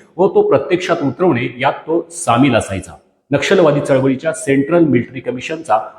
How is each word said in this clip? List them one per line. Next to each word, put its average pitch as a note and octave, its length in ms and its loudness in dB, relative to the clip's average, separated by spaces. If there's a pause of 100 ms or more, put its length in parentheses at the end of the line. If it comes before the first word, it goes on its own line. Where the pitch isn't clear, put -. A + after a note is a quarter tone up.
(160)
व F#3+ 120 2
तो G#3 200 2
प्रत्यक्षात E3+ 540 0
उतरवणे C3 560 0
यात C3+ 140 0
तो - 380 -4
सामील B2 440 2
असायचा. G2 380 -4 (380)
नक्षलवादी C#3+ 500 2
चळवळीच्या C3+ 520 0
सेंट्रल C#3+ 520 0
मिलिटरी B2+ 360 0
कमिशनचा - 580 -4 (200)